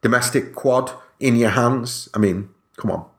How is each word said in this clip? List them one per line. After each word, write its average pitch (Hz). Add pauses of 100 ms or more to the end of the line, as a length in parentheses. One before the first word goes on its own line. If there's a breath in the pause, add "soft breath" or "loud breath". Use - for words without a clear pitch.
domestic 123
quad 131 (260 loud breath)
in 123
your 117
hands. 120
I -
mean, 98 (260)
come -
on - (120)